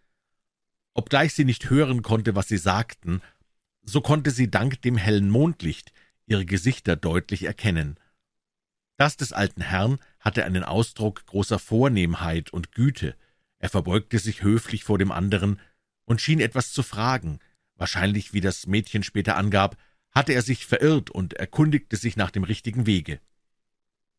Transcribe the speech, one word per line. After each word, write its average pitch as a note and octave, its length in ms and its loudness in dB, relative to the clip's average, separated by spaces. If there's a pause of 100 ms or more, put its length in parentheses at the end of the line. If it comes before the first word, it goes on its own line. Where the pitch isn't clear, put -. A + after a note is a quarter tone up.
(920)
Obgleich C#3 400 2
sie D3 120 2
nicht - 240 0
hören C3 320 2
konnte, A2 340 0
was G2 120 0
sie G#2 100 0
sagten, F#2 640 -2 (640)
so A#2+ 180 0
konnte D3 300 2
sie A#2+ 180 2
dank A2+ 320 0
dem B2 160 2
hellen G2+ 320 4
Mondlicht A#2+ 640 0 (320)
ihre G2+ 200 0
Gesichter F#2+ 500 0
deutlich F2 480 -2
erkennen. E2 540 -2 (1000)
Das D3 200 0
des - 160 -6
alten G2 280 -2
Herrn F#2+ 360 0 (220)
hatte - 260 -2
einen F#2 180 -2
Ausdruck G#2+ 600 -2
großer G2 320 -2
Vornehmheit F2 920 0
und E2+ 200 -8
Güte. A#2+ 440 0 (420)
Er - 120 -6
verbeugte G2 500 0
sich G#2+ 240 -6
höflich G#2+ 400 0
vor G#2 140 0
dem F#2+ 140 0
anderen G2 480 0 (460)
und A#2 160 0
schien D#3 180 2
etwas A#2 320 -2
zu C3 120 -2
fragen. G#2 560 -4 (360)
Wahrscheinlich, F#2+ 580 -2
wie G2+ 80 0
das F#2 260 -2
Mädchen G#2 360 -2
später G2 340 -2
angab, G2 400 0 (340)
hatte C#3 220 2
er B2 80 2
sich A#2 240 -4
verirrt D3+ 440 2
und - 240 -6
erkundigte D3+ 640 0
sich A2 220 -4
nach F#2+ 140 0
dem G2 120 -2
richtigen G#2+ 420 -2
Wege. E2 340 2 (1000)